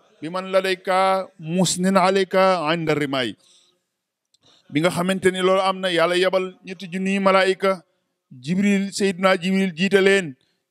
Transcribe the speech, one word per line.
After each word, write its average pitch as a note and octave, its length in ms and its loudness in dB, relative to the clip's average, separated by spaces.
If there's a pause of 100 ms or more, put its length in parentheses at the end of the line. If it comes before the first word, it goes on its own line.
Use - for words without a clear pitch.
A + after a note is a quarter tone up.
(220)
bi D3+ 80 -10
man F#3 220 -8
ladayka F#3+ 760 0 (120)
musnin F3+ 580 0
alayka F#3+ 640 2 (120)
inda D#3+ 220 -2
rimaay." C3+ 400 -4 (1300)
Bi C#3+ 100 -2
nga E3+ 100 0
xamante F3+ 420 -2
ni F#3 100 -6
loolu F#3+ 200 2
am F#3+ 180 -2
na, F#3+ 120 -4
Yàlla E3+ 240 0
yebal F#3 500 0
ñetti F#3+ 260 -14
junniy F#3+ 280 -2
malaayika, F#3+ 640 2 (480)
Jibril, F#3+ 600 -2
Seydina F#3+ 440 0
Jibril F#3+ 380 -2
jiite F#3+ 260 2
leen, F#3+ 340 2 (360)